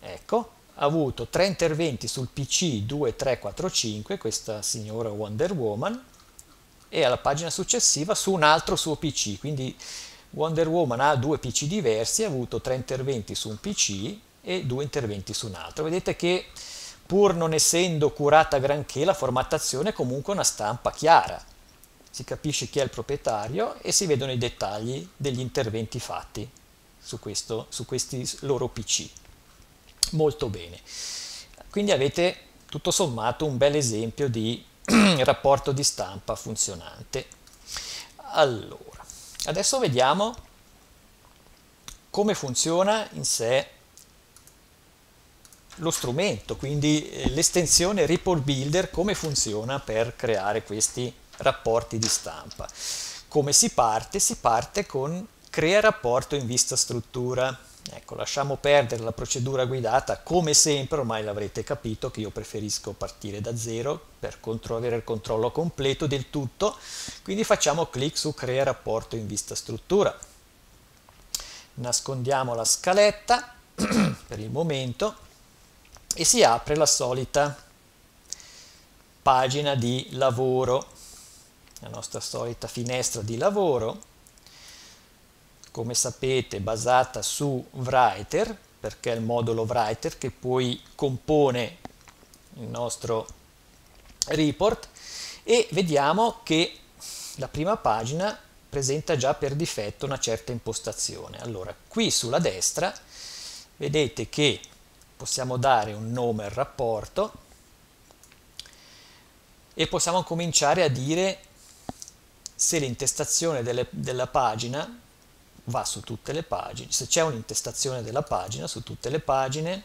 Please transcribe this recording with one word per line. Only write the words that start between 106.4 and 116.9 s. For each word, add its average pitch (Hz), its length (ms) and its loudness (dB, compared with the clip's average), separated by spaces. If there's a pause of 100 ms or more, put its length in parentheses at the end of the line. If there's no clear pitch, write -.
al 101 60 -6
rapporto 120 800 -2 (2500)
e - 140 -2
possiamo 175 340 0
cominciare 165 600 2
a 156 40 6
dire 160 520 0 (1120)
se - 240 0
l'intestazione 143 840 0
delle, 120 260 -2
della 131 380 -4
pagina 123 720 -2 (680)
va 120 180 -2
su - 160 -6
tutte - 320 -8
le 160 80 -4
pagine, - 500 -6